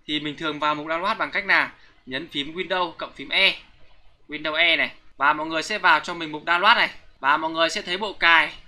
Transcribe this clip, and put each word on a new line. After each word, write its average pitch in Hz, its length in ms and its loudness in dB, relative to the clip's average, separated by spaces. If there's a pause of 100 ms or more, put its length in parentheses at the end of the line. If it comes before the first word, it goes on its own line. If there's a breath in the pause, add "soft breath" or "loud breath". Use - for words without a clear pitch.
Thì 151 140 -4
mình 147 180 -8
thường 151 220 -6
vào 151 160 2
mục 147 120 -8
download 180 300 -2
bằng 151 140 -4
cách 196 140 -4
nào? 160 240 2 (360 soft breath)
Nhấn 139 240 -8
phím 147 240 -6
Windows 180 380 -4
cộng 143 220 -12
phím 139 160 -14
E, 180 300 2 (680)
Windows 151 260 -6
E 165 220 4
này. 131 160 -2 (260)
Và 143 160 4
mọi 156 140 -6
người 160 160 -4
sẽ 214 140 -6
vào 175 220 4
cho 175 140 -8
mình 165 180 -8
mục 151 140 -10
download 180 300 4
này. 202 140 2 (300)
Và 143 180 4
mọi 160 140 -4
người 160 180 2
sẽ 202 120 -6
thấy 180 160 -6
bộ 196 160 -8
cài 165 400 4 (140)